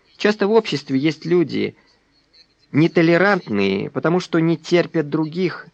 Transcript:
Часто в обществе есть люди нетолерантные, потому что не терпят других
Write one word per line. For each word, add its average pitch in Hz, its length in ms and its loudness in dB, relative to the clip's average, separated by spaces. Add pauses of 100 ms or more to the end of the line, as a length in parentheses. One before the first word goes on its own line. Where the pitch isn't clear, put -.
(180)
Часто 208 300 0
в 202 40 0
обществе 160 460 -2
есть 151 280 -2
люди 120 500 -2 (960)
нетолерантные, 180 1200 2
потому 160 280 0
что 175 200 -2
не 165 180 0
терпят 165 520 0
других 156 640 -4